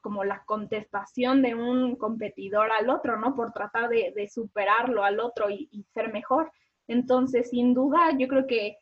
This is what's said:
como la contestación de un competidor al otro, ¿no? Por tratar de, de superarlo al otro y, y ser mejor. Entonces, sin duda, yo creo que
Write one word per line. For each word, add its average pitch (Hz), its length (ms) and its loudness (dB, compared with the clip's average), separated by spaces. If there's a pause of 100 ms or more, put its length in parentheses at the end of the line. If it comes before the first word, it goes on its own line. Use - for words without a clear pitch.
como 208 220 -6
la 196 240 -4
contestación 214 960 0
de 233 140 0
un 247 400 0
competidor 214 720 -2
al 220 180 0
otro, 240 300 0
¿no? 240 160 0
Por 226 180 -4
tratar 220 360 -4
de, 214 260 0
de 208 140 -6
superarlo 214 760 0
al 202 160 2
otro 220 320 -2
y, 202 220 -8
y 208 100 -14 (100)
ser 226 200 -4
mejor. 294 400 -2 (340)
Entonces, 247 640 2
sin 247 240 4
duda, 285 420 4
yo 254 120 0
creo 269 180 2
que 214 360 -2